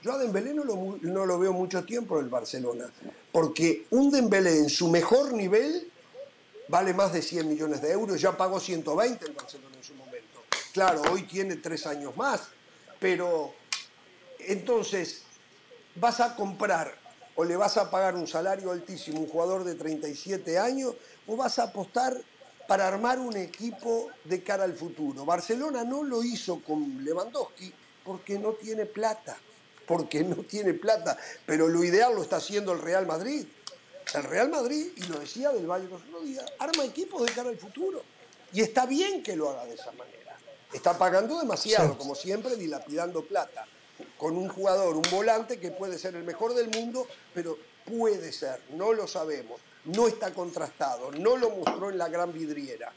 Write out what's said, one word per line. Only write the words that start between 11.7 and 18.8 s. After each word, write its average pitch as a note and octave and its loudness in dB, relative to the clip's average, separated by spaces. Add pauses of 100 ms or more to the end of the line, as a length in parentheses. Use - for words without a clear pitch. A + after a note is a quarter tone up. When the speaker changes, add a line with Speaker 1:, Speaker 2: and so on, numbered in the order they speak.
Speaker 1:
años C#3+ -6
más, B3 0 (580)
pero F3 0 (880)
entonces, F#3+ -2 (760)
¿vas A#3 2
a A#3+ 4
comprar F#3+ 0 (380)
o E3 2
le F3 2
vas G3+ 2
a G3 2
pagar F#3+ 2
un E3+ -2
salario F#3 -2
altísimo E3+ -6